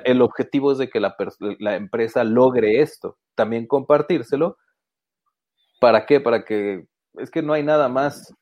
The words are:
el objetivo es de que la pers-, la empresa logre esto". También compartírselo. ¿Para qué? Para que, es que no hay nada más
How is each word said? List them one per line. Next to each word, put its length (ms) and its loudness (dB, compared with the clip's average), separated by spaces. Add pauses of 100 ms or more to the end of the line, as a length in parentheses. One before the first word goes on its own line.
el 160 4
objetivo 520 0
es 40 -2
de 140 -6
que 100 -2
la 160 -4
pers-, 220 -8 (220)
la 160 -4
empresa 480 -4
logre 580 2
esto". 340 -8 (180)
También 320 -4
compartírselo. 920 -2 (1200)
¿Para 240 4
qué? 160 2
Para 240 0
que, 440 -6 (260)
es 160 -14
que 100 -6
no 140 -4
hay 80 -2
nada 260 2
más 540 -4